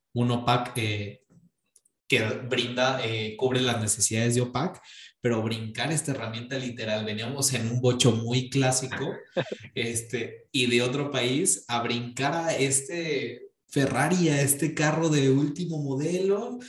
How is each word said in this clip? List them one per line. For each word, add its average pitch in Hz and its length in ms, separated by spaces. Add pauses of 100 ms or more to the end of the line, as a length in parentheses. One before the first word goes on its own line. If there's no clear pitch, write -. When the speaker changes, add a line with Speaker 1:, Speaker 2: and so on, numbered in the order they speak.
(140)
Speaker 1:
un 120 180
opac, 120 460
eh, 104 420 (880)
que 113 140
brinda, 123 800
eh, 110 340
cubre 131 220
las 120 220
necesidades 113 540
de 123 60
opac, 127 400 (380)
pero 117 220
brincar 113 500
esta 147 200
herramienta 117 460
literal, 110 480
veníamos 127 480
en 113 180
un 120 100
bocho 123 300
muy 117 380
clásico, 131 640 (220)
Speaker 2:
<laughs> - 380
Speaker 1:
este, 117 800
y 123 160
de 120 140
otro 135 280
país, 131 600
a 117 120
brincar 120 540
a 165 200
este 135 920 (220)
Ferrari, 156 580
a 143 140
este 143 340
carro 156 340
de 139 220
último 151 500
modelo, 180 880